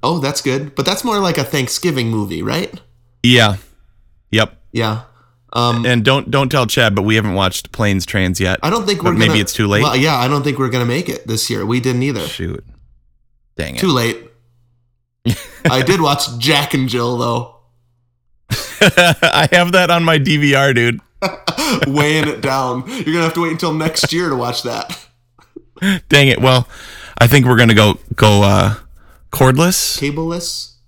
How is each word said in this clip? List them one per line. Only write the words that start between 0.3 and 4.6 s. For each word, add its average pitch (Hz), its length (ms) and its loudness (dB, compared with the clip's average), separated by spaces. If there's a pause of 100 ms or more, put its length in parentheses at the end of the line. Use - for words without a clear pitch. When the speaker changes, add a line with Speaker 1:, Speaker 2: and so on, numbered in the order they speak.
Speaker 1:
good. 139 320 -4
But 135 140 -2
that's 196 160 -4
more 214 160 -2
like 185 180 0
a 147 60 -2
Thanksgiving 131 680 -4
movie, 101 320 -4
right? 127 320 -6 (480)
Speaker 2:
Yeah. 117 360 4 (720)
Yep. 110 280 -2 (120)